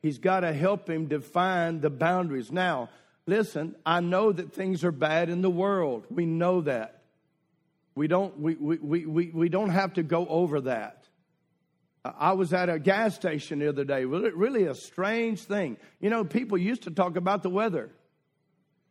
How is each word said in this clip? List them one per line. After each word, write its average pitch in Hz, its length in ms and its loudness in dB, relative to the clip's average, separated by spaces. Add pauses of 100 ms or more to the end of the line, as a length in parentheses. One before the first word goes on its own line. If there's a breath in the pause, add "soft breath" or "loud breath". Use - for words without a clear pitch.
He's 143 180 -2
gotta 180 340 2
help 190 360 0
him 160 180 -2
define 170 720 0
the 147 100 0
boundaries. 143 640 0
Now, 160 380 0 (360 soft breath)
listen, 190 500 -2 (100)
I 170 160 2
know 185 300 2
that 170 220 -6
things 185 300 -2
are 175 80 2
bad 160 380 2
in 175 120 -2
the 190 80 4
world. 175 600 0
We 175 160 0
know 175 340 2
that. 123 400 -4 (960)
We 151 120 0
don't, 180 320 0
we, 160 160 0
we, 151 220 -2
we, 156 280 -2
we, 160 260 0
we 165 180 2
don't 196 200 0
have 185 240 0
to 170 100 0
go 165 240 0
over 156 340 0
that. 117 460 -6 (1000)
I, 135 140 -8
I 160 140 6
was 185 200 2
at 180 160 2
a 165 80 0
gas 196 380 2
station 151 440 -4
the 147 100 2
other 139 140 -2
day. 135 220 0
Really, 185 240 0
really 208 360 2
a 135 100 -4
strange 220 680 -2
thing. 180 360 -4 (220 loud breath)
You 208 120 0
know, 226 120 2
people 208 360 -2
used 220 240 0
to 180 80 -12
talk 180 260 0
about 185 240 0
the 185 80 -2
weather. 185 400 0 (1000)